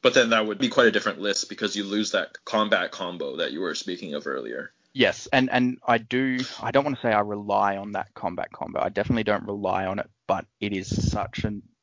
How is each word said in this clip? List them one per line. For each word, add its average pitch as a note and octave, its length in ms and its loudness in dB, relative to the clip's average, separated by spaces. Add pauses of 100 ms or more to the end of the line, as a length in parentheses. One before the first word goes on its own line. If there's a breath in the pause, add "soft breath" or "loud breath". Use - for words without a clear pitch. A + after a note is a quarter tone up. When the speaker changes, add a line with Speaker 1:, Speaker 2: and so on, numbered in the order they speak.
Speaker 1:
but B2 120 4
then A#2 180 6
that A2 140 4
would G#2 120 -4
be B2+ 100 2
quite A#2+ 200 6
a G#2 40 8
different G2 300 0
list G2+ 260 0
because G2 280 -4
you G2+ 100 -4
lose G#2 260 0
that - 320 -2
combat G#2 480 0
combo E2 460 -8
that C#2+ 160 -2
you E2 80 -6
were D#2+ 140 -4
speaking F2 380 -8
of C#2+ 140 -6
earlier. C2 460 -6 (200)
Speaker 2:
Yes, A2+ 380 2
and, C3 180 4
and B2 280 2 (100)
I A#2 120 4
do, B2+ 400 0 (220)
I A2+ 100 -4
don't C#3 120 4
wanna C#3 180 -2
say A2+ 120 4
I G#2 80 6
rely G2+ 560 0
on G2+ 160 -8
that - 200 -6
combat - 380 -6
combo. - 300 -6
I F#2 80 0
definitely G#2+ 340 0
don't G#2 220 0
rely G2 400 -2
on F#2+ 140 -2
it, - 100 -8 (180)
but F#2+ 180 0 (140)
it G2+ 140 -2
is F#2+ 380 -2
such G#2 340 -6
an G#2 160 -6 (220)